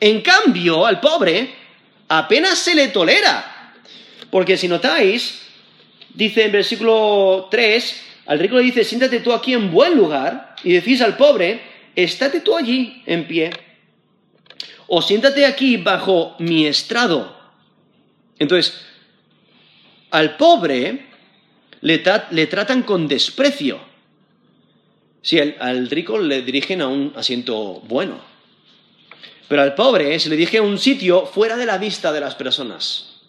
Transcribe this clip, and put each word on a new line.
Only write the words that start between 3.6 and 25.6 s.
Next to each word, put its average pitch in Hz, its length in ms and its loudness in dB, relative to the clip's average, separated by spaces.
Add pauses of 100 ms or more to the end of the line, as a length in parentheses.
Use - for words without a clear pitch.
Porque 185 280 0
si 185 100 -4
notáis, 190 720 -2 (720)
dice 220 320 0
en 208 80 0
versículo 202 960 2
tres, 226 520 0 (240)
al 151 120 0
rico 208 180 0
le 247 60 4
dice, 240 220 2
"Siéntate 247 360 -2
tú 233 120 -2
aquí 240 220 -2
en 208 160 0
buen 294 260 4
lugar", 156 680 0
y 175 120 0
decís 240 260 2
al 226 160 2
pobre, 226 460 2 (340)
"Estate 262 440 -2
tú - 140 0
allí 254 520 -4
en 170 200 -4
pie", 165 240 -2 (1400)
o 175 140 0
"Siéntate 254 460 0
aquí 262 320 0
bajo 180 600 -2
mi 165 280 0
estrado". 160 680 -2 (1040)
Entonces, 151 400 -2 (1300)
al 156 260 0
pobre 208 680 2 (720)
le 160 240 0
tra-, 196 260 0
le 160 160 0
tratan 214 360 -2
con 175 260 -2
desprecio. 147 720 -2 (1400)
Sí, 160 180 0
al, 147 180 -2
al 127 300 -4